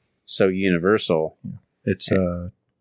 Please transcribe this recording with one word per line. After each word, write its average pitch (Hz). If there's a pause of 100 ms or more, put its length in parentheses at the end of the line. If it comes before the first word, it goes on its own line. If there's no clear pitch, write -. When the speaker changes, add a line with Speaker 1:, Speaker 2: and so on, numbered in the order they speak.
(260)
Speaker 1:
so -
universal. 90
Speaker 2:
Yeah. 92 (340)
It's, -
uh, 90 (320)